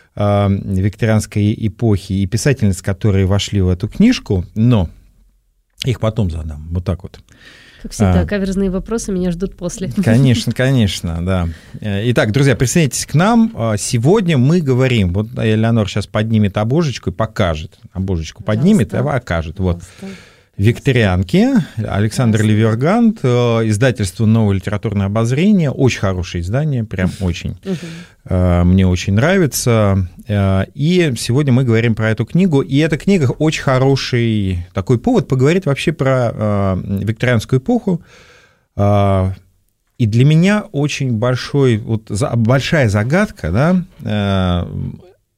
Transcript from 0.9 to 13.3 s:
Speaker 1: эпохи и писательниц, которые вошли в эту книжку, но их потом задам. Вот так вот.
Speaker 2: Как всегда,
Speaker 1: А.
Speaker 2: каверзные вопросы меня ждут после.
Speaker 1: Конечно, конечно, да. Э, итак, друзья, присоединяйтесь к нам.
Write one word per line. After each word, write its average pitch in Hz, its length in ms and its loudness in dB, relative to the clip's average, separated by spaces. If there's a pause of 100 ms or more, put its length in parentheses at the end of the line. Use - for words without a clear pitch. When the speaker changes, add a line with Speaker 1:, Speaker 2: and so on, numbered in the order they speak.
Speaker 1:
эпохи 104 460 -2
и 98 140 0
писательниц, 110 560 0
которые 98 420 0
вошли 98 360 0
в 90 80 2
эту 90 200 -2
книжку, 190 640 0
но 110 360 2 (920)
их 127 160 -4
потом 110 300 -2
задам. 78 420 -10
Вот 87 140 -4
так 87 160 -4
вот. - 180 -18 (640)
Speaker 2:
Как 220 120 -14
всегда, 185 300 2
Speaker 1:
А. - 20 -6
Speaker 2:
каверзные 196 440 -2
вопросы 208 440 -6
меня 180 180 -2
ждут 175 240 -6
после. 175 340 -8 (140)
Speaker 1:
Конечно, 120 480 2
конечно, 104 720 -2
да. 90 220 0 (320)
Э, 101 220 -4 (100)
итак, 117 220 0
друзья, 135 240 2
присоединяйтесь 135 480 0
к - 80 -18
нам. 226 420 2